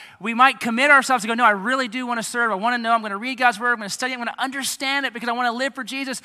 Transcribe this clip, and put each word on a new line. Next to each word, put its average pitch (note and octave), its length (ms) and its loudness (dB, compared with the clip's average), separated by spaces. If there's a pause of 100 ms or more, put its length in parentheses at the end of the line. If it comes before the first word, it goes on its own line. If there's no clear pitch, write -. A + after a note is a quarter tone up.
(180)
we A3+ 160 -4
might B3+ 240 6
commit B3 320 2
ourselves B3+ 320 6
to G#3+ 40 -4
go, A3+ 60 -2
"No, A#3 100 2
I A3+ 60 8
really A#3+ 380 0
do B3 180 -8
wanna A#3 160 -4
serve. A#3 300 -2
I G3 40 0
wanna A#3 220 0
know. A#3 160 0
I'm A3+ 80 2
gonna G3+ 160 -6
read B3 220 -6
God's A#3+ 200 4
Word. A#3+ 120 0
I'm A#3+ 60 0
gonna G#3 120 -8
study B3+ 240 -6
it. B3 60 -8
I'm A#3 60 -6
gonna A3+ 120 -6
understand C4+ 720 -4
it A3+ 60 -8
because A#3 140 -8
I A#3+ 40 0
wanna A#3+ 220 0
live C4 200 -2
for C4 100 -10
Jesus." C4 420 -6